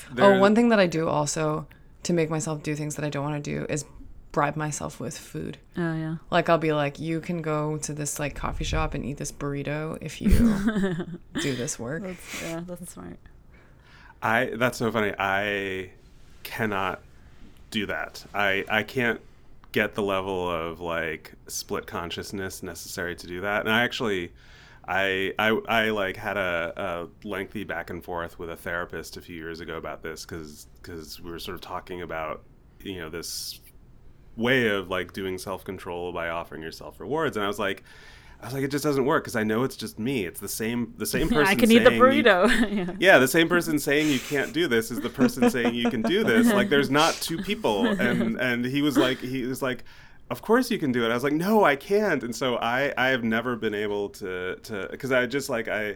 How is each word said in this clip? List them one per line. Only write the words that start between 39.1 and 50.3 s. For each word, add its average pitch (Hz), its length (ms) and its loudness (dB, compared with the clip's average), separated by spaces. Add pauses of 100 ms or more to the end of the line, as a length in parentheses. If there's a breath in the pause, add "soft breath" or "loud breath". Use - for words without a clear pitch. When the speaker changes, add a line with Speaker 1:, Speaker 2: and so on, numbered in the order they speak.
Speaker 1:
'cause 113 100 -6
I 113 80 0
know 110 200 2
it's 135 120 -4
just - 220 -10
me. 117 280 -2
It's 82 140 -10
the 101 80 -10
same, 113 500 -4
the 104 100 -4
same - 200 0
Speaker 3:
<laughs> - 40 0
Yeah, - 80 4
I 147 40 6
Speaker 1:
person 196 140 4
Speaker 3:
can 240 140 6
eat 233 80 10
the 233 100 8
Speaker 1:
saying 226 120 6 (120)
you 294 100 4
Speaker 3:
burrito." 214 480 6
<laughs> 202 60 0
Yeah. 180 220 -2
Speaker 1:
Yeah, 233 180 10
the 131 100 8
same 165 220 4
person 165 300 2
saying 151 320 2
you 131 80 2
can't 131 340 -2
do 165 140 2
this 113 240 2
is 110 100 -4
the 117 80 -4
person 120 400 4
saying 120 240 2
you 120 160 0
can 117 140 0
do 185 200 2
this. 226 300 6
Like, 202 160 4
there's 143 220 4
not 151 240 4
two - 240 -4
people. 139 480 0
Speaker 3:
<laughs> 104 120 0
Speaker 1:
And, 117 400 0
and 120 240 0
he 139 200 0
was 147 120 2
like, 127 220 4
he 127 300 -6
was 131 160 -4
like, 127 220 -4 (440 soft breath)